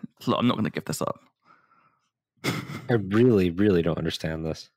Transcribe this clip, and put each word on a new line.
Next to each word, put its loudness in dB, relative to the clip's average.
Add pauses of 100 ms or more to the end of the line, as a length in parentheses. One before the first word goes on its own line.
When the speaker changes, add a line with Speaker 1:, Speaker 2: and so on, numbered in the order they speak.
(260)
Speaker 1:
"Look, 0
I'm 2
not 2
gonna -2
give -8
this -6
up." -4 (1200)
<laughs> -8
Speaker 2:
I 2
really, 4
really 4
don't -2
understand -6
this. -8